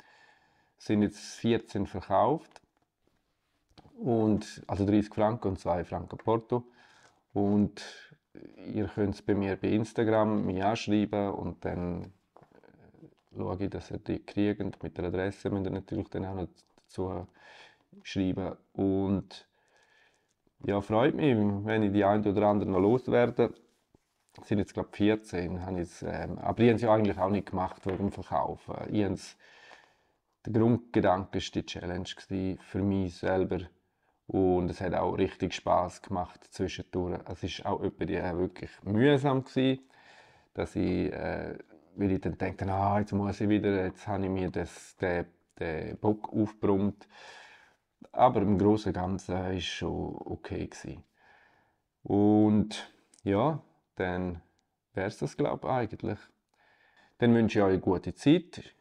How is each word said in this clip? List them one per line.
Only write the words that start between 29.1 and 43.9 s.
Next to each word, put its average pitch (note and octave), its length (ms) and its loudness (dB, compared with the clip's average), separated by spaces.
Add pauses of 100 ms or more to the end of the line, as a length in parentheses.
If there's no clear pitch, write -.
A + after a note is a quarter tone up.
der G#2+ 80 -2
Grundgedanke G2+ 840 2
war - 160 -6
die - 120 -4
Challenge F2 420 -8
gewesen F#2+ 540 -6
für G2 200 -6
mich G2 340 0
selber. F#2 420 0 (680)
Und F2+ 440 2
es F2+ 100 -8
hat F2+ 140 -2
auch F2 240 0
richtig F#2 360 -2
Spass F2+ 480 0
gemacht - 500 -8
zwischendurch. F2+ 680 -4 (100)
Es - 140 -12
ist - 240 -8
auch G2+ 160 -2
etwa F#2+ 220 -4
die, D#2+ 100 -2
äh, F2 220 -4
wirklich F2+ 340 -4 (140)
mühsam C3 580 4
gewesen, C3 400 0 (720)
dass F#2 220 -6
ich, F2+ 360 0
äh, D#2+ 460 -6 (380)
weil G2 160 2
ich F#2 80 0
dann F2+ 180 -4
dachte, F#2 340 -4
„Ah, G2+ 280 0
jetzt G#2 100 -4
muss G2+ 300 -2
ich G#2 80 0
wieder, G2 380 2
jetzt - 200 -10